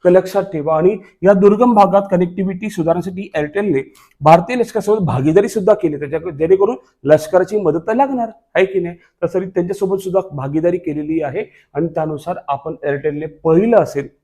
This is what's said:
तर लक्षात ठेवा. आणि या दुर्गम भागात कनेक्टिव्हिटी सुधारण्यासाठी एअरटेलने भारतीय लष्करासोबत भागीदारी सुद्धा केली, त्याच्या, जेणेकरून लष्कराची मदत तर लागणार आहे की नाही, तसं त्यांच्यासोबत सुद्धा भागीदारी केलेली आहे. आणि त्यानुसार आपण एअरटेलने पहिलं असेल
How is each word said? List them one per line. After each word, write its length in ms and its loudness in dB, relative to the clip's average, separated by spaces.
तर 40 6
लक्षात 340 2
ठेवा. 340 -4
आणि 200 2
या 100 6
दुर्गम 400 4
भागात 280 4
कनेक्टिव्हिटी 580 -2
सुधारण्यासाठी 680 -4
एअरटेलने 580 -2
भारतीय 340 4
लष्करासोबत 460 0
भागीदारी 480 2
सुद्धा 240 2
केली, 260 -2
त्याच्या, 200 -6
जेणेकरून 560 0
लष्कराची 580 2
मदत 260 0
तर 60 -2
लागणार 340 0
आहे 100 2
की 140 -4
नाही, 160 -8
तसं 160 -2
त्यांच्यासोबत 580 -4
सुद्धा 220 -2
भागीदारी 440 -2
केलेली 440 -6
आहे. 240 -6
आणि 140 -2
त्यानुसार 480 -6
आपण 360 -6
एअरटेलने 420 -4
पहिलं 520 2
असेल 300 0